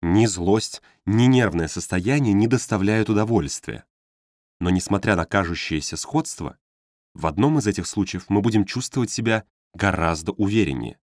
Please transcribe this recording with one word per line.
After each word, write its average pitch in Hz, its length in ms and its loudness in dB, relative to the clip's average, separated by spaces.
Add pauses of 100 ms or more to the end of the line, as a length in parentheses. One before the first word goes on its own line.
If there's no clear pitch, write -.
Ни 98 240 4
злость, 98 560 -2 (220)
ни 110 200 4
нервное 113 420 4
состояние 101 680 -2
не 104 140 4
доставляют 110 640 0
удовольствия. 104 760 -2 (760)
Но 87 100 0
несмотря 95 460 0
на 85 80 0
кажущееся 85 720 -4
сходство, - 600 -6 (560)
в - 140 -6
одном 117 320 2
из 104 80 0
этих 95 220 -2
случаев 95 400 -4
мы 101 120 2
будем 107 240 2
чувствовать 123 460 -4
себя 113 340 -2 (300)
гораздо 82 560 0
увереннее. 90 760 -2